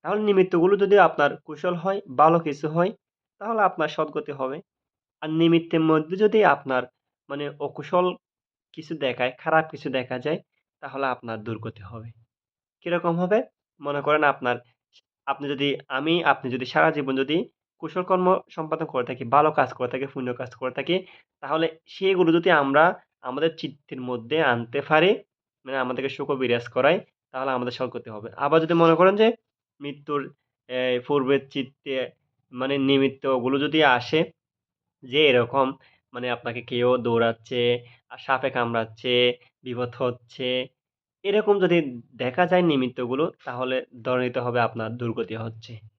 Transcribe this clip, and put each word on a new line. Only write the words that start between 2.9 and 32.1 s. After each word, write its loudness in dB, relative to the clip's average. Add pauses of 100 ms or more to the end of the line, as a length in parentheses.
তাহলে -4
আপনার 0
সদ্গতি -6
হবে। -8 (600)
আর -8
নিমিত্তের 2
মধ্যে 2
যদি 4
আপনার 2 (460)
মানে -8
অকুশল -2 (580)
কিছু -12
দেখায়, -2
খারাপ 0
কিছু -10
দেখা -4
যায়, -4 (400)
তাহলে -8
আপনার -8
দুর্গতি -10
হবে। -16 (680)
কিরকম -2
হবে? 0 (360)
মনে -6
করেন 2
আপনার, 0 (680)
আপনি -6
যদি, -2 (100)
আমি, 0
আপনি 0
যদি -6
সারা 2
জীবন -4
যদি -2 (280)
কুশল -8
কর্ম 2 (100)
সম্পাদন -6
করে -4
থাকি, -10
ভালো 4
কাজ 0
করে -6
থাকি, -6
পুণ্য -8
কাজ -12
করে -6
থাকি, -4 (340)
তাহলে -4
সেগুলো 2
যদি 2
আমরা 4 (220)
আমাদের -4
চিত্তের -12
মধ্যে -4
আনতে 0
পারি, 2 (420)
মানে -6
আমাদেরকে -4
সুখ -8
বিরাজ -2
করায়, 2 (320)
তাহলে -6
আমাদের -4
সদ্গতি -8
হবে। -14
আবার 2
যদি -2
মনে 6
করেন 6
যে 4 (440)
মৃত্যুর, -8 (320)
এ, -2
পূর্বের 0
চিত্তে -8 (400)